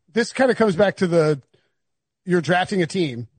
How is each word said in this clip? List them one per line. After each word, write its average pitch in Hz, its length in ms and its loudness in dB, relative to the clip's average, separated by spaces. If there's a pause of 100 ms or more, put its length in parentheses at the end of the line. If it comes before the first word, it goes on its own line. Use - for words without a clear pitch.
(120)
this 226 220 -2
kinda 254 220 2
comes 214 200 2
back 190 220 0
to 190 100 0
the, 156 340 2 (840)
you're 175 160 0
drafting 180 400 0
a 160 60 -2
team, 131 400 -4 (120)